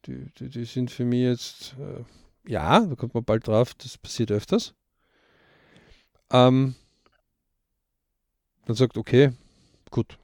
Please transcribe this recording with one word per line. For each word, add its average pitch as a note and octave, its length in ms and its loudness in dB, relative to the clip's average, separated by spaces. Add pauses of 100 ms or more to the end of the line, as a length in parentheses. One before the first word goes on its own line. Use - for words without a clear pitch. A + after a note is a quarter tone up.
die, C3 200 -14 (120)
die, C3 100 -12
die B2 160 -10
sind B2 260 -4
für B2 140 -6
mich B2 180 0
jetzt, - 560 -4
äh, - 720 -18
ja, G#2+ 300 2
da E3+ 140 -2
kommt - 200 -8
man A#2 100 -2
bald A2+ 240 -2
drauf, A2+ 260 2
das - 240 -20
passiert - 320 -6
öfters. C#3 440 -2 (1600)
Ähm, B2+ 420 6 (1900)
dann A2 100 -2
sagt, B2 200 2
okay, B2 360 4 (580)
gut. - 340 -4